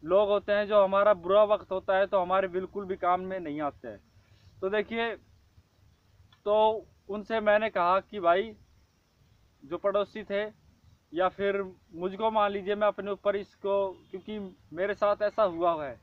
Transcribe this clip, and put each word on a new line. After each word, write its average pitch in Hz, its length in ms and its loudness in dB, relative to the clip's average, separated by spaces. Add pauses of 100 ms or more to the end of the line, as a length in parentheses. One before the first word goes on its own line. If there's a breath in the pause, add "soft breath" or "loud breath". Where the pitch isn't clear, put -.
लोग 190 260 4
होते 202 240 0
हैं, 208 140 0
जो 208 160 4
हमारा 196 340 4
बुरा 180 280 4
वक्त 208 280 0
होता 190 240 0
है 196 100 2
तो 196 140 2
हमारे 190 280 0
बिल्कुल 190 380 -8
भी 185 100 -6
काम 180 260 0
में 185 180 -8
नहीं 151 200 -8
आते 139 280 -8
हैं। 101 120 -14 (640 soft breath)
तो 190 80 -2
देखिए, 220 380 -4 (1400)
तो 214 400 2 (220)
उनसे 214 340 -4
मैंने 214 280 2
कहा 185 300 2
कि 208 200 -12
भाई, 185 300 2 (1120)
जो 151 160 -8
पड़ोसी 202 460 -2
थे 202 180 -4 (720)
या 180 180 2
फिर 202 320 -2 (320)
मुझको 190 360 -4
मान 208 200 2
लीजिए, 202 240 -4
मैं 208 140 0
अपने 202 220 -4
ऊपर 202 260 -2
इसको, 196 520 -4 (220)
क्योंकि 208 280 -12 (340)
मेरे 190 220 -4
साथ 202 280 0
ऐसा 208 220 0
हुआ 170 400 0
है 123 180 -10